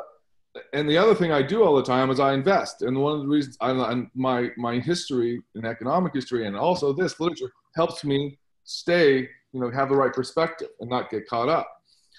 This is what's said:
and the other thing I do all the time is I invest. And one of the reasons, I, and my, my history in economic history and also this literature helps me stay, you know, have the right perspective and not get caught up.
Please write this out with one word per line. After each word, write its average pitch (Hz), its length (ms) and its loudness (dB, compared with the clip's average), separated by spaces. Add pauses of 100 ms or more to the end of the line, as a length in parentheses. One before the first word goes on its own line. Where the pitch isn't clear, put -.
(720)
and 147 160 0
the 151 80 4
other 208 180 6
thing 170 160 0
I 147 120 4
do 202 200 4
all 160 120 6
the 131 80 4
time 131 260 2
is 131 100 0
I 139 140 4
invest. 170 480 0
And 123 180 -2
one 147 140 0
of 151 80 -4
the 139 60 -6
reasons, 143 340 0
I, 120 100 0
and 123 440 -2
my, 127 420 0
my 120 220 -2
history 123 600 -2 (140)
in 110 100 -12
economic 131 480 -2
history 123 340 -4
and 101 100 -6
also 143 340 0
this 156 280 -2
literature 156 320 -4 (240)
helps 165 280 -2
me 139 340 -2 (260)
stay, 151 580 2 (320)
you 131 80 -8
know, 120 80 -2
have 135 200 -2
the 139 60 2
right 135 160 4
perspective - 580 -4 (100)
and 117 100 -10
not 123 220 -4
get 107 160 -6
caught 120 220 -2
up. 165 180 0 (520)